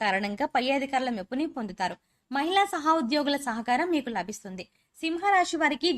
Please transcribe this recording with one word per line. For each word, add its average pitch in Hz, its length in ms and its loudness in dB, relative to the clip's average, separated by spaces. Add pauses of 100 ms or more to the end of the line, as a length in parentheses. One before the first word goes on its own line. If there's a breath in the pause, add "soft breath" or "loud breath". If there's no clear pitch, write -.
కారణంగా 202 520 0
పై 247 100 2 (120)
అధికారుల 269 420 0
మెప్పుని 254 280 -4 (100)
పొందుతారు. 185 400 -4 (360)
మహిళా 330 320 2 (100)
సహా 311 180 2 (100)
ఉద్యోగుల 285 360 2 (100)
సహకారం 247 480 0
మీకు 269 140 -2
లభిస్తుంది. 190 540 -8 (380)
సింహరాశి 349 560 2
వారికి 302 400 2